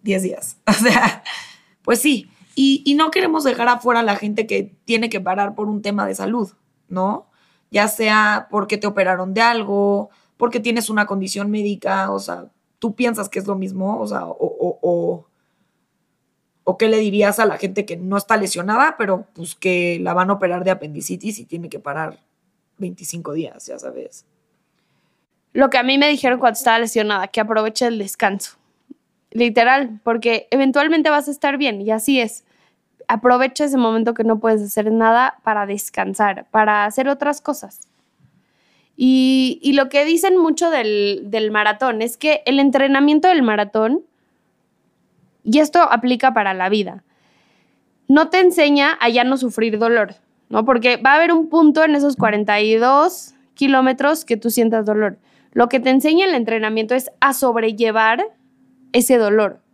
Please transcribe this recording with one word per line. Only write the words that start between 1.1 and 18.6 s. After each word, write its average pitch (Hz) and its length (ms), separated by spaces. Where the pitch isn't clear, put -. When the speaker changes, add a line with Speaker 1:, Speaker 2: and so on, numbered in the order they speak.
Speaker 1:
pues 233 200
sí. 269 280
Y, 269 300
y 285 100
no 320 160
queremos 330 320
dejar 240 240
afuera 240 320
a 233 40
la 202 120
gente 214 320
que 196 260
tiene 226 240
que 208 100
parar 196 360
por 214 120
un 208 140
tema 202 260
de 190 80
salud, 202 340
¿no? 190 380
Ya 208 180
sea 214 600
porque 202 280
te 208 100
operaron 185 460
de 220 80
algo, 202 680
porque 240 240
tienes 226 280
una 208 160
condición 202 460
médica, 196 600
o 196 80
sea, - 260
tú 220 160
piensas 220 340
que 196 100
es 190 80
lo 202 80
mismo, 190 440
o 107 80
sea, - 180
o, 170 120
o, - 440
o, 175 440
o 185 140
qué 220 120
le 220 80
dirías 208 420
a 226 60
la 202 120
gente 202 280
que 175 120
no 185 200
está 214 200
lesionada, 208 600